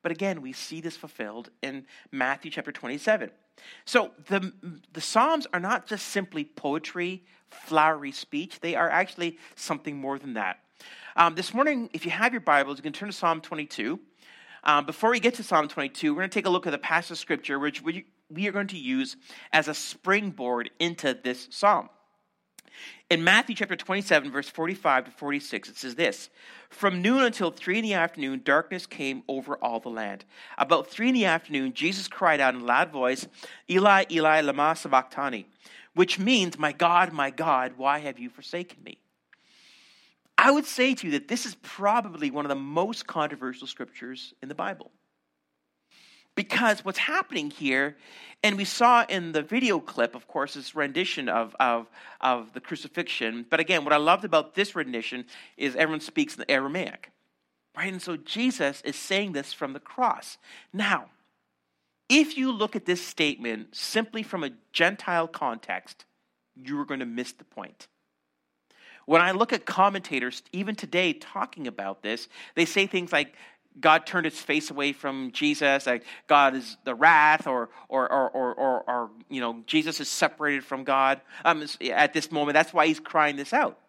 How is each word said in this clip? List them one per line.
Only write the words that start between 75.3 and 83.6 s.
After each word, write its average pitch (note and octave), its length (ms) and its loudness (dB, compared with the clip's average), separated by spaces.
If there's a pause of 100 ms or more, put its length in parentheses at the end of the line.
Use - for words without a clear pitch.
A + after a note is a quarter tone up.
Jesus," C#3+ 560 0
like, B2 180 -2 (220)
"God C#3 300 6
is A#2 260 -10
the C3 100 -6
wrath," D3+ 540 6
or, B2 240 -2 (180)
or, C3 220 0
or, C3+ 200 4
or, B2+ 240 -2
or, B2+ 360 0
or, A#2+ 200 -2 (180)
you C3 120 -6
know, A#2 280 -4
"Jesus D#3 320 0
is C#3 80 -6
separated D3 560 0
from C3+ 180 -6
God, C3+ 380 2 (240)
um, D#3 200 4 (280)
at C#3+ 220 4
this D#3 180 -2
moment. D3 220 0
That's D#3 200 4
why D#3+ 140 6
he's D#3 100 0
crying D3 380 0
this C#3 160 -6
out." C4+ 260 0 (100)